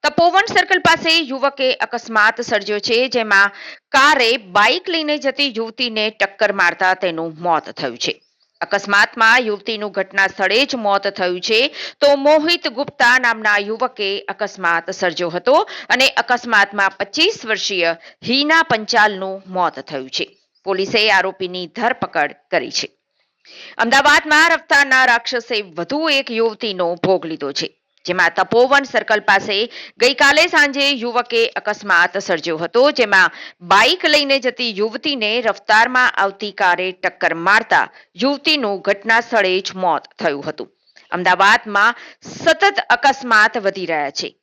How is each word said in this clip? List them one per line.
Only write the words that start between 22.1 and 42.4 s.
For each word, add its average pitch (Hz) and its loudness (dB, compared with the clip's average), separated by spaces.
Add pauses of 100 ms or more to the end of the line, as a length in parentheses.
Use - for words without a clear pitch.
કરી 131 -4
છે. - -6 (880)
અમદાવાદમાં 302 2
રફતારના 277 2
રાક્ષસે 233 -2 (120)
વધુ 175 -4 (120)
એક 269 -2
યુવતીનો 208 -2 (100)
ભોગ 185 0
લીધો 143 -8
છે, - -6 (360)
જેમાં 180 0
તપોવન 247 2
સર્કલ 214 -2
પાસે 196 0 (440)
ગઈકાલે 285 4
સાંજે 285 2
યુવકે 240 -2 (180)
અકસ્માત 190 0
સર્જ્યો 170 -4
હતો, 175 0
જેમાં 202 2 (360)
બાઇક 277 4
લઈને 285 2
જતી 247 -4
યુવતીને 220 -4 (100)
રફતારમાં 233 2
આવતી 196 -6 (100)
કારે 180 2
ટક્કર 175 -4 (120)
મારતા 196 2 (400)
યુવતીનું 269 -2
ઘટના 208 0
સ્થળે 208 0
જ 185 -12
મોત 175 -2 (120)
થયું 143 -2
હતું. 131 -12 (420)
અમદાવાદમાં 202 2 (300)
સતત 330 0